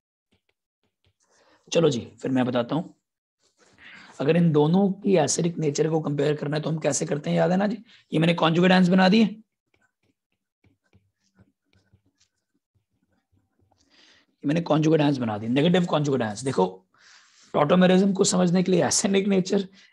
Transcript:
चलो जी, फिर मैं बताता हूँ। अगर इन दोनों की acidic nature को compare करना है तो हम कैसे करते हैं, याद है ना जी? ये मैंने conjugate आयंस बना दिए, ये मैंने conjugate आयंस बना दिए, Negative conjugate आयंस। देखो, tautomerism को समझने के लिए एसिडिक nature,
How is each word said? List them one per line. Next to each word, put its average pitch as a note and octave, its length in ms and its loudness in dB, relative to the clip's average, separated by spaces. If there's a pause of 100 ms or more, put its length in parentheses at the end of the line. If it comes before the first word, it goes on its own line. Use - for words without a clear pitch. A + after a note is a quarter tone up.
(1700)
चलो D#3+ 180 2
जी, B2 100 -2 (220)
फिर C3 100 -6
मैं B2+ 140 0
बताता B2 300 -4
हूँ। F3+ 180 -6 (1300)
अगर D#3 180 2
इन E3+ 140 4
दोनों E3+ 400 2 (100)
की F#3+ 160 0
acidic E3+ 420 -2
nature D#3 300 -2
को D#3+ 120 -2
compare D3 340 -2
करना D3 220 -6
है D#3 60 -4
तो D#3 60 -6
हम D#3+ 100 -4
कैसे D3+ 260 -4
करते D3 240 -6
हैं, E3+ 80 0
याद E3 140 2
है F#3 60 0
ना G3+ 100 0
जी? A3 100 -4 (340)
ये D#3 80 -2
मैंने E3+ 140 2
conjugate F3 380 2
आयंस F#3 180 4
बना F#3+ 200 4
दिए, A3 140 4
ये - 180 -4 (4000)
मैंने D#3+ 160 0
conjugate D#3 400 2
आयंस C#3+ 160 0
बना A2+ 200 -4
दिए, A2+ 120 -8
Negative F3 360 2
conjugate D3 360 -2
आयंस। G#2+ 220 -6
देखो, B2 220 -2 (880)
tautomerism F#3 600 2
को G3 100 0
समझने F3+ 400 0
के F#3+ 80 -2
लिए E3+ 140 2
एसिडिक G3 420 -2
nature, G3 400 -2 (260)